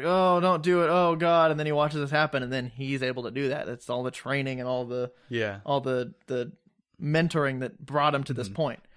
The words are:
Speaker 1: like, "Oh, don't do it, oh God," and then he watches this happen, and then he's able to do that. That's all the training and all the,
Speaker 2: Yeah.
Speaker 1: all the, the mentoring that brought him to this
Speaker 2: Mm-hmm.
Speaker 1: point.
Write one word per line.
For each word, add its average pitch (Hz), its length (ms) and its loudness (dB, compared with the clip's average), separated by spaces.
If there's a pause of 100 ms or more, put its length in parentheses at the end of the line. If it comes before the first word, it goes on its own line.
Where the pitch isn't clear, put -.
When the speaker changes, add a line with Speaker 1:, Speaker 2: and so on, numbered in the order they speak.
Speaker 1:
like, 170 60 0
"Oh, 185 300 4
don't 175 220 2
do 175 220 4
it, 156 40 4
oh 175 280 4
God," 165 340 4
and 151 80 0
then 151 80 -2
he 151 60 0
watches 147 280 0
this 143 100 -4
happen, 151 320 2
and 127 100 -6
then 127 140 -4
he's 131 360 -6
able 127 220 -4
to 113 60 -6
do 135 180 -2
that. 143 180 -4
That's 117 240 -10
all 123 120 -2
the 127 80 -4
training 135 500 -4
and 123 80 -6
all 127 160 -2
the, 123 260 -4 (180)
Speaker 2:
Yeah. 107 380 -4
Speaker 1:
all 139 140 2
the, 127 340 -2 (120)
the 123 260 -4 (500)
mentoring 147 580 0
that 131 240 -8
brought 143 300 2
him 139 100 -2
to - 100 -6
this 120 140 -4
Speaker 2:
Mm-hmm. 98 80 -12
Speaker 1:
point. 143 240 -4 (160)